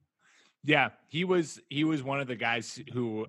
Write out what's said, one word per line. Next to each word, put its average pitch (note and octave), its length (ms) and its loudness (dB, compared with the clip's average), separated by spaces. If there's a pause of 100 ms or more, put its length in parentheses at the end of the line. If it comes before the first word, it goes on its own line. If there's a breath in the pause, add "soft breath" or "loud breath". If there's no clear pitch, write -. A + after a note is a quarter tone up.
(640 soft breath)
Yeah, C#3 240 4 (200)
he E3 140 -2
was, F3+ 360 2 (100)
he C#3+ 140 0
was D#3 200 2
one C#3 180 -2
of C3 60 -4
the B2 80 -4
guys A#2 440 -2 (140)
who, A2+ 360 -2